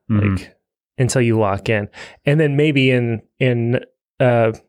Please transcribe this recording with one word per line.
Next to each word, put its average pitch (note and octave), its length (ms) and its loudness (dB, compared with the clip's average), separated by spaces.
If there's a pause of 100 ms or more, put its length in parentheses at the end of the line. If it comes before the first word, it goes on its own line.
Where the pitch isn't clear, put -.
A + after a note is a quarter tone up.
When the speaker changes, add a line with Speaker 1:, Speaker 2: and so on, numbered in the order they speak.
(120)
Speaker 1:
Mm-hmm. G#2 240 0
Speaker 2:
Like, - 200 -10 (420)
until B2+ 240 0
you A2+ 180 2
lock G2 300 -2
in. G#2 180 -2 (380)
And D3 140 2
then D3 180 0
maybe C3+ 340 2
in, A#2 300 -2 (180)
in, A#2+ 400 0 (400)
uh, A#2 320 2 (180)